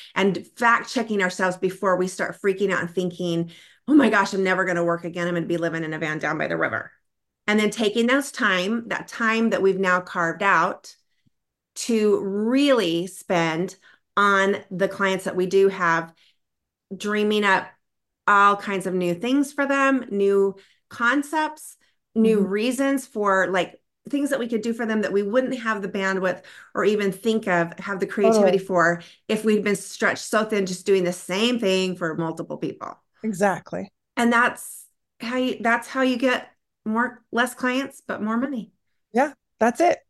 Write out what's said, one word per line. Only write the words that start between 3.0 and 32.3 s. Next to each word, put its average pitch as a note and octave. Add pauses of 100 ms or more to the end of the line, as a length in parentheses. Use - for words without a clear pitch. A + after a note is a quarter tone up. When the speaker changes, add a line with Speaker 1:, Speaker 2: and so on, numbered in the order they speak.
Speaker 1:
"Oh C#4
my C4+
gosh, G3+
I'm F#3+
never F#3
gonna F3
work E3+
again. F3
I'm F3
gonna E3+
be E3+
living E3
in D#3+
a D#3
van D#3
down D3+
by D3+
the E3
river." B2+ (560)
And G#3+
then G#3
taking A3+
those C4+
time, G#3
that -
time A3+
that F3+
we've F#3+
now F#3
carved F3
out F#3 (840)
to G#3+
really G#3
spend E3+ (400)
on G3 (120)
the F#3+
clients F#3+
that F3+
we F3+
do G3
have, E3+ (840)
dreaming G#3
up F#3+ (580)
all G3+
kinds G3
of F#3
new F3
things C4
for C#4+
them, C4+
new G3 (340)
concepts, D4 (360)
new A3
Speaker 2:
Mm-hmm. F#3
Speaker 1:
reasons C4
for, F#3+
like, F3+ (300)
things C#4+
that C#4
we A#3+
could A3+
do A3+
for A#3
them A3
that F#3
we G3+
wouldn't B3+
have A3
the G3
bandwidth F#3+ (340)
or G#3
even G3+
think A3
of, E3+
have F#3+
the F#3+
creativity G#3
Speaker 2:
Totally. F#3
Speaker 1:
for E3+ (260)
if G#3+
we'd G#3
been G3+
stretched -
so A3
thin, G#3
just F3+
doing F#3+
the F3
same A3+
thing F#3
for E3
multiple D#3+